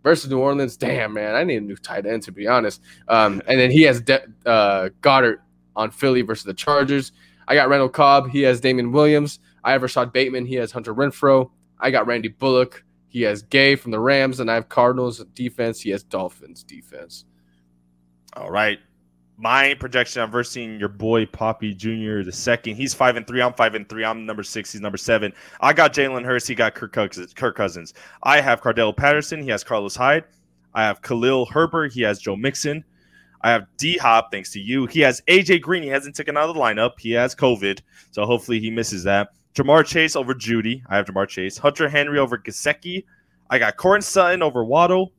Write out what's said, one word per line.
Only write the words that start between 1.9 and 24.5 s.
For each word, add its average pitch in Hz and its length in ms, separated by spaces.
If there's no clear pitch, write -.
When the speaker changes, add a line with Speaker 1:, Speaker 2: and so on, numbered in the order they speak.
Speaker 1:
end, 110 180
to 95 80
be 98 140
honest. 113 360
Um, 107 400
and 127 100
then 127 120
he 156 120
has 127 180
De-, 135 260
uh, 101 440
Goddard 127 400
on 110 140
Philly 127 320
versus 107 220
the 95 100
Chargers. 139 580
I 135 80
got 139 140
Randall 139 200
Cobb. 139 400
He 139 140
has 127 180
Damian 123 320
Williams. 151 480
I 127 80
have 131 100
Rashad 127 300
Bateman. 127 340
He 131 100
has 120 160
Hunter 113 220
Renfrow. 135 560
I 131 100
got 117 160
Randy 117 220
Bullock. 127 560
He 120 140
has 104 200
Gay 139 340
from - 140
the 110 100
Rams. 135 400
And 113 100
I 113 40
have 113 140
Cardinals 123 560
defense. 117 460
He 104 100
has 98 120
Dolphins 90 600
defense. 71 640
Speaker 2:
All - 140
right. 104 280
My 135 340
projection, 127 460
I'm 110 120
versing 117 480
your 101 80
boy 110 360
Poppy 110 480
Junior 107 520
the 90 80
second. 117 420
He's 135 180
five 123 240
and 113 100
three. 123 140
I'm 123 140
five 110 220
and 101 120
three. 110 160
I'm 110 220
number 107 160
six. - 300